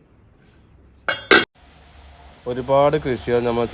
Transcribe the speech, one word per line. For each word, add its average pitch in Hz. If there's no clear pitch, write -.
ഒരുപാട് 135
കൃഷികൾ 120
നമ്മൾ 117